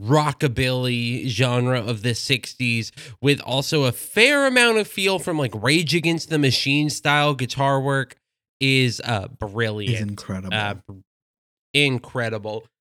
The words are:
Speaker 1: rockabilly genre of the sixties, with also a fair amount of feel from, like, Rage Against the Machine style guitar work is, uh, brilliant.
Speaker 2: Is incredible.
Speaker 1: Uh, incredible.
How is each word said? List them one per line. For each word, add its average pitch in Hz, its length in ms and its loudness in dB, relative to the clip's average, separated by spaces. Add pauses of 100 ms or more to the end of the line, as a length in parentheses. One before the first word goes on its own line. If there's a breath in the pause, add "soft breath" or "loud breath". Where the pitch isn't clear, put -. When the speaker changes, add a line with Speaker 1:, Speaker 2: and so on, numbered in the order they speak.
Speaker 1:
rockabilly 127 1300 0
genre 123 520 2
of 110 220 -4
the 120 120 0
sixties, 117 760 -2 (300 loud breath)
with 139 220 2
also 139 420 -2
a 123 80 2
fair 277 540 2
amount 240 320 4
of 208 100 -2
feel 190 300 -2
from, 170 200 -4
like, 135 160 -2
Rage 139 400 2
Against 165 360 0
the 156 80 2
Machine 139 520 2
style 147 440 2
guitar 135 460 0
work 135 360 -2 (440)
is, 131 440 4
uh, 107 240 -2
brilliant. 107 680 -4
Speaker 2:
Is 110 60 -2
incredible. 104 560 -6
Speaker 1:
Uh, 104 180 -2 (1000)
incredible. 113 880 0 (160)